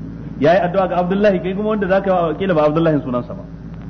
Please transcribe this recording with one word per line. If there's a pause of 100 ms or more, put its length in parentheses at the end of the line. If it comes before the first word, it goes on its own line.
(380)
Yayi
addu'a
ga
Abdullahi,
kai
kuma
wanda
za
ka
yi
wa
kila
ba
Abdullahi
sunansa
ba. (460)